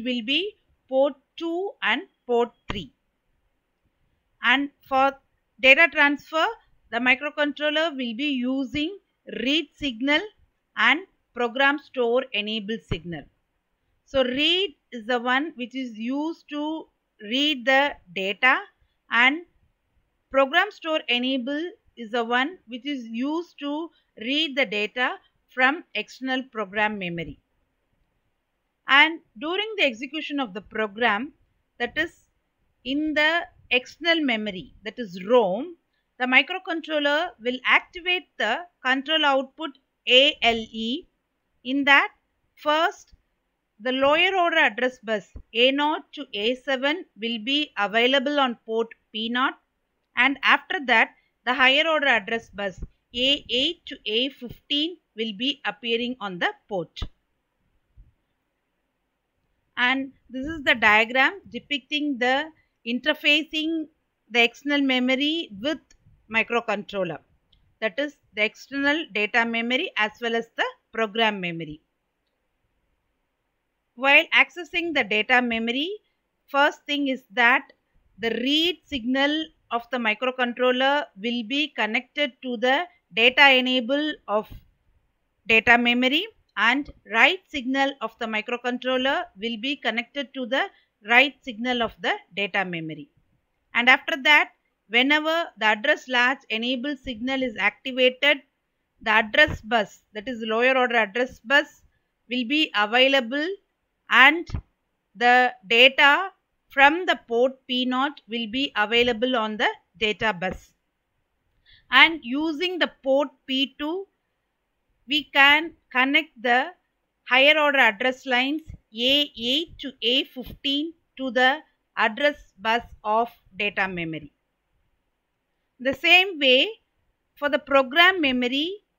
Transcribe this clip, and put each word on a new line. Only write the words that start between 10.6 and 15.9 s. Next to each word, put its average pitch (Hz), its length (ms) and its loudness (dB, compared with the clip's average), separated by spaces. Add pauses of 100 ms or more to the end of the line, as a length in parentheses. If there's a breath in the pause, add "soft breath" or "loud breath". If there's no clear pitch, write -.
and 240 240 2 (340)
program 269 460 0
store 247 520 -2
enable 214 440 -6 (100)
signal. 160 380 -10 (800)
So 269 180 0
read 302 540 0 (160)
is 233 140 -12
the 240 120 0
one 262 380 -2
which 240 180 -12
is 254 240 -8